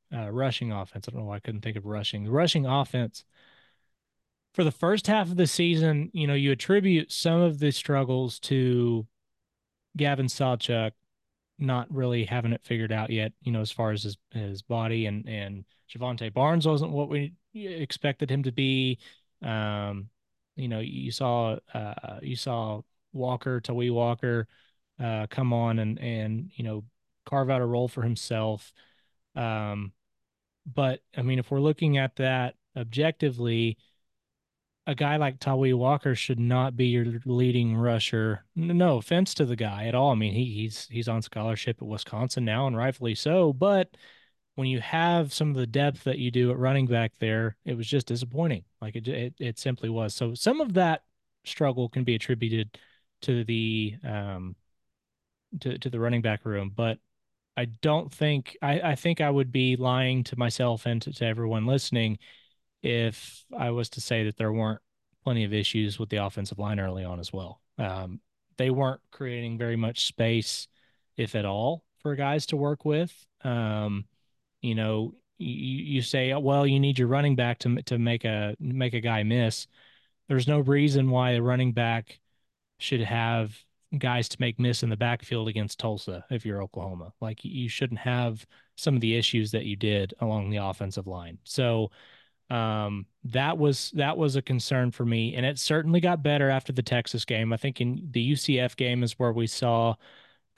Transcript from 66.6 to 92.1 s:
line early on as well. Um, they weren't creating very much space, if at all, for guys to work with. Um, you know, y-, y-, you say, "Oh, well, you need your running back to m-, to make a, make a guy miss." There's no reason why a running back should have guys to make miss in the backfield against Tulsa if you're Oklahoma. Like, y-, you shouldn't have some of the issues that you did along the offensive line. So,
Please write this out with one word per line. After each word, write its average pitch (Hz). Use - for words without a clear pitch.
line 104
early 95
on 90
as 82
well. 95
Um, 92
they 131
weren't 135
creating 120
very 117
much 113
space, -
if 113
at 104
all, 113
for 147
guys 143
to 156
work 143
with. 156
Um, 107
you 113
know, 110
y-, 175
y-, 131
you 135
say, 131
"Oh, 139
well, 143
you 139
need 139
your 120
running 139
back 120
to 120
m-, 123
to 120
make 117
a, 107
make 127
a 117
guy 113
miss." 113
There's 127
no 147
reason 139
why 127
a 117
running 127
back 117
should 123
have 113
guys 123
to -
make 120
miss 123
in 117
the 107
backfield 117
against 104
Tulsa 101
if 113
you're 98
Oklahoma. 92
Like, 110
y-, 202
you 123
shouldn't 123
have 123
some 135
of 117
the 113
issues 110
that 110
you 101
did 101
along 107
the 104
offensive 95
line. 87
So, 117